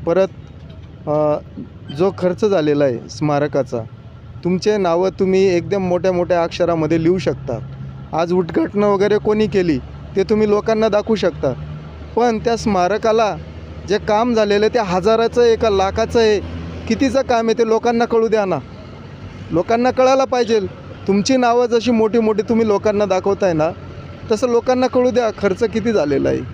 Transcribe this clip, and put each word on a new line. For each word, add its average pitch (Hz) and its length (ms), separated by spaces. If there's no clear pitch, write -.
परत, 180 220
अ, 151 300
जो 185 200
खर्च 180 280
झालेला 151 400
आहे 127 240
स्मारकाचा, 143 680
तुमचे 185 340
नावं 180 320
तुम्ही 190 340
एकदम 185 380
मोठ्या 180 300
मोठ्या 175 320
अक्षरामध्ये 165 600
लिहू 180 140
शकता. 135 400
आज 165 200
उद्घाटनं 202 540
वगैरे 202 300
कोणी 214 300
केली 180 300
ते 190 80
तुम्ही 214 260
लोकांना 214 400
दाखवू 208 260
शकता, 160 380
पण 226 240
त्या 233 160
स्मारकाला 214 800
जे 196 80
काम 220 360
झालेलं 208 320
आहे 220 80
ते 247 60
हजाराचं 220 600
आहे 233 140
का 226 140
लाखाचं 196 500
आहे, 214 200
कितीचं 247 340
काम 233 260
आहे 226 100
ते 233 100
लोकांना 233 380
कळू 226 220
द्या 208 180
ना. 175 120
लोकांना 233 400
कळायला 262 340
पाहिजे. 240 340
तुमची 202 300
नावं 240 280
जशी 233 260
मोठी 220 280
मोठी 220 220
तुम्ही 226 260
लोकांना 202 380
दाखवताय 190 480
ना, 156 160
तसं 233 180
लोकांना 254 380
कळू 247 240
द्या 233 260
खर्च 196 260
किती 220 280
झालेला 143 380
आहे. 135 100